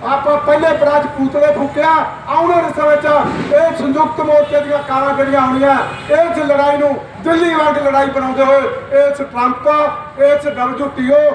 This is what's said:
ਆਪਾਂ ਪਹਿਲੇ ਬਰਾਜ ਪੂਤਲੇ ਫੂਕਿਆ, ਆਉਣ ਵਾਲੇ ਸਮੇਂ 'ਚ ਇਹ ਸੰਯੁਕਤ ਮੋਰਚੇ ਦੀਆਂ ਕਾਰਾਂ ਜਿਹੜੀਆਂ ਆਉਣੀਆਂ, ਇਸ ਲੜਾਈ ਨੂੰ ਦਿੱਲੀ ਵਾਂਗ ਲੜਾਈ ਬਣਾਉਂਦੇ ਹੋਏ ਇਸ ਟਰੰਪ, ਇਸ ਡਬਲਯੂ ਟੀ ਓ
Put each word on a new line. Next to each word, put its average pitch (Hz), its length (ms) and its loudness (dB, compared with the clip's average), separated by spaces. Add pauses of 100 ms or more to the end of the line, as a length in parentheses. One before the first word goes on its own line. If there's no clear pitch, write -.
ਆਪਾਂ 277 340 0
ਪਹਿਲੇ 294 400 2
ਬਰਾਜ 294 280 2 (120)
ਪੂਤਲੇ 294 360 0
ਫੂਕਿਆ, 285 360 -2 (380)
ਆਉਣ 330 240 0
ਵਾਲੇ 330 260 0
ਸਮੇਂ 294 200 2
'ਚ 294 560 0
ਇਹ 320 240 2
ਸੰਯੁਕਤ 302 440 -2
ਮੋਰਚੇ 294 400 2
ਦੀਆਂ 285 260 -2
ਕਾਰਾਂ 269 260 0
ਜਿਹੜੀਆਂ 269 280 0
ਆਉਣੀਆਂ, 269 340 2 (360)
ਇਸ 330 280 2
ਲੜਾਈ 285 380 0
ਨੂੰ 285 180 0 (280)
ਦਿੱਲੀ 330 300 0
ਵਾਂਗ 302 240 0
ਲੜਾਈ 277 300 0
ਬਣਾਉਂਦੇ 269 380 -2
ਹੋਏ 269 160 4 (380)
ਇਸ 285 180 2
ਟਰੰਪ, 247 500 -4 (520)
ਇਸ 285 280 2
ਡਬਲਯੂ 262 400 -4 (100)
ਟੀ 254 140 -2
ਓ 294 80 6 (160)